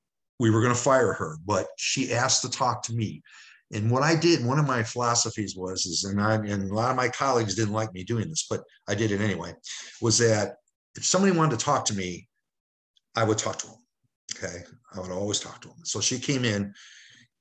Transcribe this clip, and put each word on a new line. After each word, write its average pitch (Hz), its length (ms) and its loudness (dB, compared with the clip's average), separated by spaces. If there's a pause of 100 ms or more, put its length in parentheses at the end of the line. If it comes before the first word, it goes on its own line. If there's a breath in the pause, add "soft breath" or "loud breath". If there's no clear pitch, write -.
(400)
we 113 100 4
were 110 120 6
gonna 120 140 4
fire 127 380 4
her, 78 320 -6
but 98 220 0 (100)
she 131 360 -2
asked 127 280 2
to 120 80 -6
talk 120 340 -2
to 117 100 -6
me. 92 280 -4 (500 loud breath)
And 110 180 0
what 127 140 4
I 160 120 4
did, 160 300 4
one 135 140 2
of 147 80 2
my 123 160 0
philosophies 113 720 -2
was, 92 300 -6
is, 87 180 -4
and 98 180 0
I, 107 140 2
and 101 340 -2
a 98 40 -4
lot 117 180 0
of 127 60 -2
my 127 100 2
colleagues 120 480 0
didn't 107 180 0
like 110 200 -2
me 92 100 -10
doing 107 260 -2
this, 80 200 -6
but 104 120 -4 (260 soft breath)
I 104 60 -2
did 104 180 0
it 101 100 0
anyway, 87 320 -2 (480 loud breath)
was 113 180 4
that 107 360 2 (400)
if - 100 -8
somebody 190 300 4
wanted 156 220 4
to - 80 -4
talk 139 200 2
to 107 100 -2
me, 90 320 -4 (880)
I 117 80 2
would 107 140 4
talk - 220 -4
to - 80 -10
them, - 100 -20 (580)
okay? 87 280 -10 (300)
I 98 60 -10
would 92 120 -8
always 101 280 -2
talk - 220 -12
to - 80 -18
them. - 160 -20
So - 160 -6
she 123 180 -2
came 127 260 0
in 101 280 0 (680 loud breath)